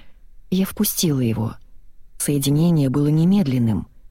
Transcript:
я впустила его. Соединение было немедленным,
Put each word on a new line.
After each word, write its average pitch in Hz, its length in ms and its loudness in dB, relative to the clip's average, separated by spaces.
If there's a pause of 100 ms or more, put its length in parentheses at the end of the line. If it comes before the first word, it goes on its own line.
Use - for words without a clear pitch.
(520)
я 185 140 0
впустила 175 540 -2
его. 113 360 -2 (640)
Соединение 147 680 2
было 143 180 2
немедленным, 151 800 2 (220)